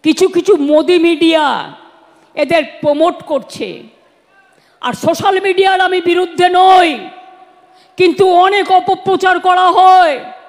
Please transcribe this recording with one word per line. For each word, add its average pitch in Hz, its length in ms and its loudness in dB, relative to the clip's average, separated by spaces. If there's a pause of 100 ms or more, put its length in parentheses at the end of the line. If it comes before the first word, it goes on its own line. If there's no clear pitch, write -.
কিছু 320 260 0
কিছু 359 280 0
মোদি 302 420 0
মিডিয়া 311 720 -2 (640)
এদের 311 300 -2
প্রমোট 320 580 -4
করছে, - 600 -10 (960)
আর 247 120 -8
সোশ্যাল 381 480 -2
মিডিয়ার 381 400 0
আমি 370 200 0
বিরুদ্ধে 349 480 -2
নই, 359 600 2 (880)
কিন্তু 370 320 2
অনেক 381 440 2
অপপ্রচার 370 680 0
করা 370 260 0
হয় 359 580 4 (240)